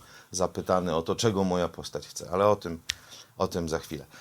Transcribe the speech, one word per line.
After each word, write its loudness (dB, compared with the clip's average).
zapytany 0
o 2
to, -2
czego 2
moja 2
postać -10
chce, -12
ale 4
o 6
tym, -6
o 2
tym -2
za 0
chwilę. -10